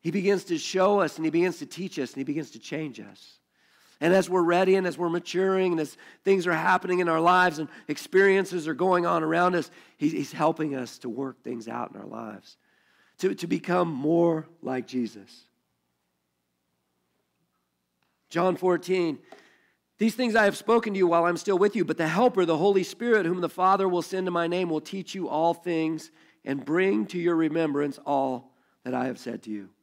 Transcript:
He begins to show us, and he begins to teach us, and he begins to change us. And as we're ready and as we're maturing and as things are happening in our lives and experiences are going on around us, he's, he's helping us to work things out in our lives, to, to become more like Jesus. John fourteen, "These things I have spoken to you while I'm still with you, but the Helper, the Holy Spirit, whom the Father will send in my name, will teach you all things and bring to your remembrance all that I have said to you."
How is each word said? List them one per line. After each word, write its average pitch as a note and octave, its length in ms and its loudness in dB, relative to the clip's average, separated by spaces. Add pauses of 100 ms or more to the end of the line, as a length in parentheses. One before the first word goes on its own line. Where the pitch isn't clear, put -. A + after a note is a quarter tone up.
He E3 100 -4
begins F#3+ 340 0
to E3+ 140 -4
show G3 420 2
us, D#3 160 -2
and D#3+ 80 -6
he D#3+ 60 0
begins E3+ 280 0
to C#3+ 80 -10
teach F3 320 -10
us, B2+ 140 -6
and - 60 -12
he C3+ 60 -6
begins C#3+ 280 -8
to A#2+ 60 -20
change D3 420 -10
us. G2+ 380 -20 (600)
And E3 120 4
as F#3 160 4
we're F3+ 140 2
ready F3+ 320 4
and F#3+ 120 2
as D3 120 -6
we're F3 100 -2
maturing F#3 640 0
and D#3+ 80 0
as D3+ 160 -6 (280)
things F#3+ 220 2
are F3+ 60 0
happening F3+ 460 0
in F3+ 100 2
our D#3+ 120 2
lives F3+ 380 4
and D#3 100 -6 (200)
experiences F#3 800 2
are D#3+ 60 -2
going F3 320 2
on E3+ 160 2
around F3 320 2
us, E3+ 160 -2 (260)
he's, - 160 0
he's C#3+ 200 -6
helping D#3 420 -2
us B2+ 240 -10
to B2+ 100 -12
work B2+ 340 -8
things A2+ 260 -10
out A#2+ 240 -8
in - 80 -16
our G2+ 60 -16
lives, A2 520 -14 (600)
to, F#3+ 180 0
to E3+ 100 -10
become F3 420 -2
more D#3+ 580 0 (160)
like B2+ 240 -6
Jesus. A2 580 -8 (2750)
John F3 280 0
fourteen, F3 640 0 (800)
"These G#3+ 180 0
things A#3+ 180 0
I A3 100 4
have G3+ 120 2
spoken A3+ 360 0
to F#3+ 60 -2
you F#3 80 4
while E3+ 180 4
I'm F3 120 2
still F#3+ 200 0
with G3+ 200 2
you, F#3 80 2
but D#3+ 120 -2
the D#3+ 120 -2
Helper, F#3+ 360 2
the D#3+ 140 2
Holy F#3+ 240 4
Spirit, A3 440 0
whom F3+ 140 -2
the E3+ 80 -2
Father F#3+ 400 2
will F3 140 0
send F#3+ 240 -4
in F3 80 -4
my E3+ 140 0
name, F3+ 200 -2
will D#3 120 -2
teach F#3 340 -12
you F#3 140 -6
all E3 260 0
things D#3+ 560 -4 (340)
and C3+ 180 -4
bring F#3+ 440 0
to F#3 120 -8
your E3+ 180 0
remembrance D3+ 680 -2
all C3+ 480 -2 (300)
that B2+ 100 -8
I B2+ 140 -2
have B2+ 140 -8
said A2+ 240 -10
to A2 60 -12
you." G2+ 180 -10 (140)